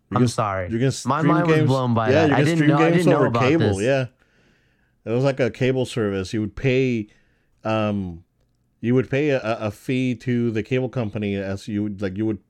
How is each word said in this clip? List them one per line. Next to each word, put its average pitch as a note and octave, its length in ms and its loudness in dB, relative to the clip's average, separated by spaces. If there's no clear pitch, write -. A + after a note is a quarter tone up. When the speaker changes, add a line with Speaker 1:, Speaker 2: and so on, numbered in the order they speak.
Speaker 1:
I'm - 40 0
Speaker 2:
can B2+ 80 4
s-, A#2+ 100 0
Speaker 1:
sorry. G2 360 -2
Speaker 2:
you A2+ 80 -2
can B2+ 80 0
Speaker 1:
My C3 40 0
Speaker 2:
stream C#3 360 -2
Speaker 1:
mind E3+ 200 2
was D#3+ 100 4
Speaker 2:
games, D#3 120 2
Speaker 1:
blown B2+ 260 0
by A2+ 160 0
Speaker 2:
yeah, - 20 4
Speaker 1:
that. D#3 160 4
Speaker 2:
you C#3 60 2
Speaker 1:
I - 40 2
Speaker 2:
can D3 80 4
Speaker 1:
didn't E3 120 2
Speaker 2:
stream D3+ 120 4
Speaker 1:
know, C#3+ 60 4
I D#3+ 140 4
Speaker 2:
games F3 60 4
Speaker 1:
didn't F3+ 140 4
know D#3+ 60 4
Speaker 2:
over C#3 100 4
Speaker 1:
about A2+ 160 0
Speaker 2:
cable, B2+ 340 2
Speaker 1:
this. G2+ 100 -2
Speaker 2:
yeah. C3 200 0
It G#2+ 100 -6
was B2+ 100 0
like C3+ 160 0
a A#2+ 100 0
cable B2+ 360 0
service. G2 460 -2
You A2 80 -2
would G#2+ 160 -6
pay, B2+ 520 0
um, G2+ 600 -2
you A#2 140 0
would B2+ 160 0
pay C#3+ 200 0
a, C3+ 80 0
a, A2 180 -4
a G#2 40 -4
fee B2+ 460 -4
to A#2+ 340 -2
the G#2+ 120 -2
cable B2+ 260 -2
company G#2+ 480 -4
as G2 320 -6
you G#2 140 -2
would, G#2 200 -6
like, F#2+ 140 -4
you G#2+ 100 -2
would G#2+ 120 -2